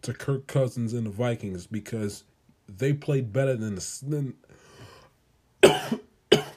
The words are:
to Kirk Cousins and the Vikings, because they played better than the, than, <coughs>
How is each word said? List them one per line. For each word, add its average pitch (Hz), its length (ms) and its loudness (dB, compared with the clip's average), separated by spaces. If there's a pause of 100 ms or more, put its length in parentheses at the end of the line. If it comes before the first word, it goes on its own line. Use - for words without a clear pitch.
to 117 100 -4
Kirk 139 320 -4
Cousins 120 480 0
and 117 120 -2
the 107 40 -4
Vikings, 104 560 -2
because 107 580 -4 (460)
they 127 240 0
played 139 400 -2
better 135 220 2
than 107 180 -2
the, 135 600 -6 (1300)
than, - 0 -
<coughs> - 800 4 (140)